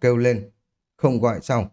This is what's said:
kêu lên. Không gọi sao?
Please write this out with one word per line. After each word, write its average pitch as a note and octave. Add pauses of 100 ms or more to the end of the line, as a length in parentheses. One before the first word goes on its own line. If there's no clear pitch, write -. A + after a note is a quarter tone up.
kêu B2
lên. A#2+ (460)
Không B2+
gọi A2+
sao? A#2